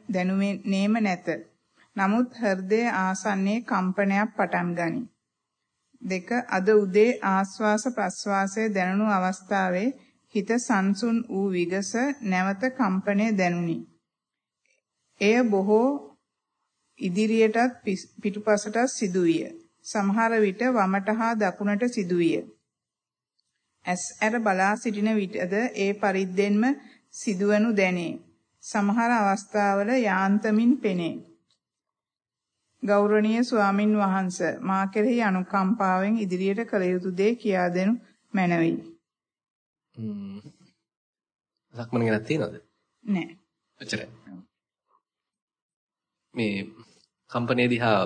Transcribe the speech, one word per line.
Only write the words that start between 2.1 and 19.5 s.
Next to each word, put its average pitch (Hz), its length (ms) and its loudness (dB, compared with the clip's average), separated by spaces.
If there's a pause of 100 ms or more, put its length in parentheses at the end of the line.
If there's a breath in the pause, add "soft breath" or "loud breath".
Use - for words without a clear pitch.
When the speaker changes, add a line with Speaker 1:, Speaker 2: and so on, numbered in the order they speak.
Speaker 1:
හෘදය 196 460 0 (100)
ආසන්නයේ 196 680 -2
කම්පනයක් 196 680 0
පටන් 175 420 -2
ගනී. 170 340 -4 (920)
දෙක, 185 260 -6 (180)
අද 190 240 -2
උදේ 208 420 6 (120)
ආශ්වාස 196 640 0
ප්‍රශ්වාසය 202 800 -2
දැනුණු 196 380 0
අවස්ථාවේ 190 800 0 (480 loud breath)
හිත 202 180 -2
සංසුන් 226 720 0
වූ 190 240 -2
විගස 185 440 -2 (260)
නැවත 190 520 -2
කම්පනය 202 600 0
දැනුනි. 175 460 0 (1400)
එය 214 200 4
බොහෝ 214 480 4 (1080)
ඉදිරියටත් 220 800 2
පිස්-, - 380 -6
පිටුපසටත් 214 640 -2 (120)
සිදුවිය. 175 600 0 (300)